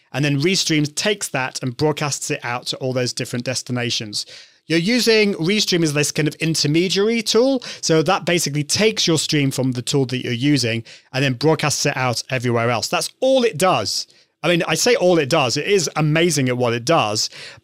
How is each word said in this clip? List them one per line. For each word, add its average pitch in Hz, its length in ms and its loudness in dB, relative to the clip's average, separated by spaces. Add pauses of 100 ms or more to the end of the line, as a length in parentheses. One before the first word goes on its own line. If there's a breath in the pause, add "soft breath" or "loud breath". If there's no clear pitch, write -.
(120)
and 135 120 -2
then 143 160 0
Restream 156 540 0
takes 208 360 -2
that 131 340 -6
and 120 120 -6
broadcasts 151 540 -2
it 147 140 -6
out 120 220 -6
to 139 100 -6
all 131 160 -4
those 123 200 -2
different 120 320 -6
destinations. 120 840 -6 (400 loud breath)
You're 160 120 0
using 214 560 2
Restream 180 480 0
as 147 120 0
this 147 180 0
kind 151 160 0
of - 80 -4
intermediary 180 840 0
tool. 254 380 2 (200 loud breath)
So 160 240 2
that 185 200 0
basically 151 380 0
takes 214 420 0
your 160 140 2
stream 143 320 0
from 131 220 -2
the 123 100 -6
tool 139 240 0
that 127 160 -4
you're 123 100 -6
using 120 520 0 (280 loud breath)
and 135 120 0
then 131 80 2
broadcasts 151 540 0
it 143 100 -2
out 127 340 -2
everywhere 120 400 0
else. 113 160 -2
That's - 320 -4
all 262 240 4
it 202 160 0
does. 147 480 0 (360 soft breath)
I 156 60 0
mean, 170 180 2
I 156 80 -2
say 240 200 2
all 180 240 4
it 139 100 0
does. 135 300 0
It 147 80 -4
is 190 300 0
amazing 156 520 2
at 123 80 0
what 120 160 2
it 120 140 -4
does, 113 420 2 (360 loud breath)